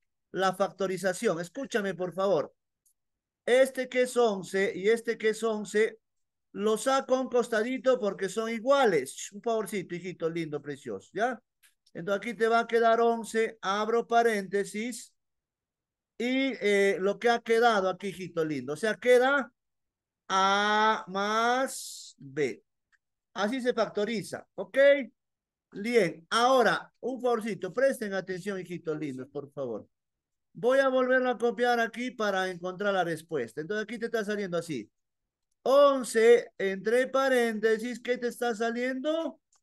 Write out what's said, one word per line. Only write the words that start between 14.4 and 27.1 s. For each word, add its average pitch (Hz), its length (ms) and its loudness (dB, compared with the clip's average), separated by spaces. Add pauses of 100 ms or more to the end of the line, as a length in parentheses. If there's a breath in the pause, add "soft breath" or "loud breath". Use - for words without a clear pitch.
Y, 254 420 0
eh, 196 400 2
lo 196 180 -2
que 220 120 0
ha 233 100 2
quedado 226 480 2
aquí, 185 200 -4
hijito 170 360 -4
lindo. 143 300 -4
O 151 40 -8
sea, 214 180 -2
queda 247 540 4 (800)
A 208 800 2
más 226 1120 -2
B. 139 440 -4 (720)
Así 214 280 -2
se 240 120 0
factoriza, 208 720 -4 (100)
¿ok? 190 220 -8 (1000)
Bien, 190 520 2
ahora, 226 600 4 (120)
un 247 180 -6